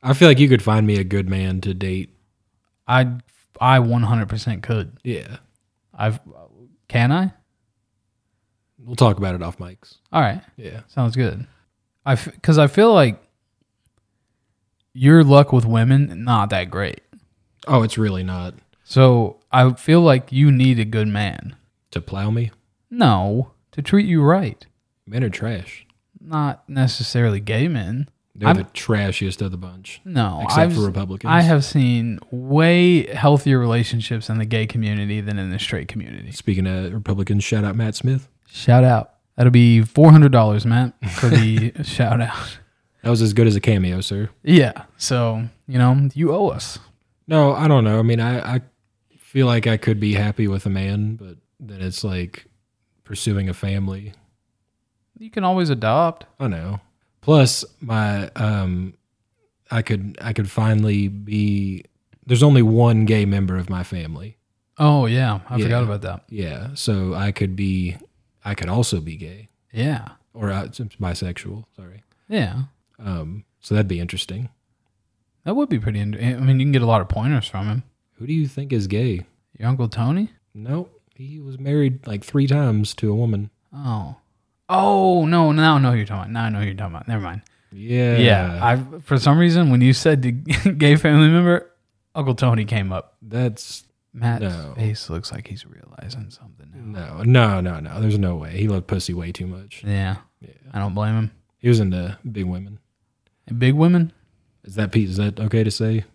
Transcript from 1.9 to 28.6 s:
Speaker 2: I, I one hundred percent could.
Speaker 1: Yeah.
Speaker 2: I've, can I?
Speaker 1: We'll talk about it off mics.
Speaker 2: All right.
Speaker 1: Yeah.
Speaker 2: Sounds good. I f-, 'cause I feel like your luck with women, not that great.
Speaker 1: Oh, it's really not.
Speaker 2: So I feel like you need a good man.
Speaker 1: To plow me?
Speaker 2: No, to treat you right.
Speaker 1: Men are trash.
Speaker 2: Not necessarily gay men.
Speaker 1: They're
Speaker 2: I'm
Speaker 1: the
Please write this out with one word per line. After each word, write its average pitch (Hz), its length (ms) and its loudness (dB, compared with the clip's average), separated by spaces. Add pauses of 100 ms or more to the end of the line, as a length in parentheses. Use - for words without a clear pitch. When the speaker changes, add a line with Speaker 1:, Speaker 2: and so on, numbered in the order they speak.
Speaker 2:
I, 123 300 0 (420)
I 131 200 4
one 117 240 0
hundred 110 260 0
percent 107 340 -8
could. 110 400 -6
Speaker 1:
Yeah. 117 340 -10 (560)
Speaker 2:
I've, 110 260 -4 (680)
can 123 240 0
I? 185 220 -2 (1500)
Speaker 1:
We'll 123 160 -14
talk 107 220 4
about 95 180 -4
it 87 80 -8
off 85 160 -10
mics. - 380 -20 (140)
Speaker 2:
All 160 100 0
right. 127 200 -2 (160)
Speaker 1:
Yeah. 113 300 -16
Speaker 2:
Sounds 120 280 -4
good. 123 300 -4 (600)
I 139 80 0
f-, - 280 -6
'cause 156 160 4
I 151 100 6
feel 220 260 4
like 131 280 4 (1700)
your 147 300 8
luck 139 300 6
with 123 120 4
women, 117 580 2
not 113 260 0
that 92 220 -4
great. 90 300 -8 (680)
Speaker 1:
Oh, 123 160 4
it's 110 140 -4
really 98 260 -2
not. 90 320 -10 (280)
Speaker 2:
So 123 540 4 (140)
I 127 220 4
feel 160 280 2
like 135 300 2
you 139 200 6
need 127 280 4
a 110 60 0
good 110 220 -2
man. 101 480 -6 (360)
Speaker 1:
To - 100 -6
plow 98 300 -6
me? 117 200 -2 (380)
Speaker 2:
No, 117 640 0 (220)
to 151 80 -10
treat 202 260 2
you 165 160 2
right. 160 420 0 (400)
Speaker 1:
Men 120 180 -4
are 113 60 -2
trash. 95 560 -10 (340)
Speaker 2:
Not 151 500 -6
necessarily 123 680 0
gay 110 280 -2
men. 123 420 -6 (240)
Speaker 1:
They're 104 160 -4
Speaker 2:
I'm 175 80 4
Speaker 1:
the 190 60 -4